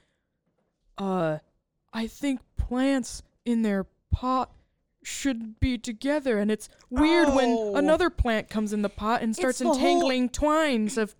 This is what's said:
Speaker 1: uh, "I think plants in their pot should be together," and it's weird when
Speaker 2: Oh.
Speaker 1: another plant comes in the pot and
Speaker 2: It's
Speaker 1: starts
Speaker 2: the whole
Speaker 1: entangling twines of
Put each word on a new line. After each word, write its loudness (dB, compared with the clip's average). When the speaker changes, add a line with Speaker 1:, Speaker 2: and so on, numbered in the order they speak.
Speaker 1:
uh, -2
"I -6
think -4
plants -2
in 0
their 0
pot -2
should -6
be 0
together," -2
and 0
it's -6
weird 4
when 2
Speaker 2:
Oh. -4
Speaker 1:
another 4
plant 0
comes -4
in -2
the 0
pot -2
and 0
Speaker 2:
It's -4
Speaker 1:
starts 0
Speaker 2:
the -2
whole 4
Speaker 1:
entangling 2
twines 0
of -2